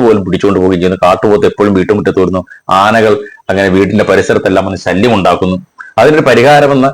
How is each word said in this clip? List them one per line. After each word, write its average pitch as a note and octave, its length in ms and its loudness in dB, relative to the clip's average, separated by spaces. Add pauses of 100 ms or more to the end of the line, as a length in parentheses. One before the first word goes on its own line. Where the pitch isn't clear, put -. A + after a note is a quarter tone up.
പോലും G#2+ 200 2
പിടിച്ചുകൊണ്ട് F#2+ 360 -2
പോവുകയും F#2 200 0
ചെയ്യുന്നു. F#2 240 -2
കാട്ടുപോത്ത് G2 460 2
എപ്പോഴും G#2 280 0
വീട്ടുമുറ്റത്ത് G2 440 -2
വരുന്നു. F#2 200 -2 (380)
ആനകൾ A2 320 2 (380)
അങ്ങനെ G2 260 0
വീടിന്റെ G2+ 340 0
പരിസരത്തെല്ലാം F#2+ 560 0
വന്ന് F#2+ 200 -10
ശല്യം G2+ 320 -2
ഉണ്ടാക്കുന്നു. F2+ 380 -2 (440)
അതിനൊരു D3+ 300 2
പരിഹാരമെന്ന C#3 640 2